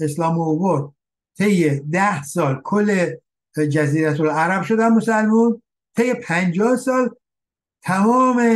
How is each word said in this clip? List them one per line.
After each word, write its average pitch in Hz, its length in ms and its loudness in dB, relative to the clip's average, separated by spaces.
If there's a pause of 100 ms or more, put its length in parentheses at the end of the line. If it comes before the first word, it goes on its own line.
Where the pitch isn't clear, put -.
اسلام 165 340 -2
رو 165 60 -2
آورد، 160 500 -2 (460)
طی 170 420 2
ده 165 440 -2
سال 139 400 -4
کل 196 520 0 (560)
جزیرة 151 500 0
العرب 160 420 0
شدن 226 260 0
مسلمون، 226 720 2 (340)
طی 240 180 0
پنجاه 190 640 0
سال 254 340 -2 (720)
تمام 240 580 2 (160)